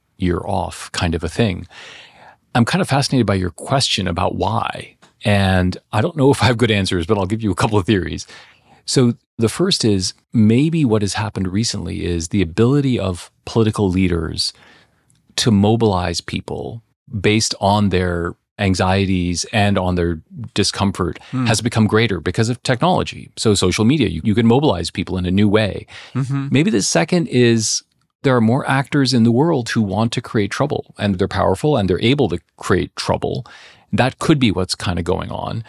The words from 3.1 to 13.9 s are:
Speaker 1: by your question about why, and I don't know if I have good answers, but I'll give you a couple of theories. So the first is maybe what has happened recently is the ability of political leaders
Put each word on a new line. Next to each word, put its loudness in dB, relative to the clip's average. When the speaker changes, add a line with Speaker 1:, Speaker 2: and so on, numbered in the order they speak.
Speaker 1:
by 2
your -2
question -2
about -2
why, -4
and 2
I 0
don't -2
know 6
if 0
I 4
have 2
good 2
answers, 0
but 0
I'll -2
give -4
you 0
a -4
couple 0
of 0
theories. -2
So 4
the 2
first 0
is 0
maybe 4
what 2
has -2
happened -4
recently -4
is -4
the 0
ability 2
of -6
political 2
leaders -2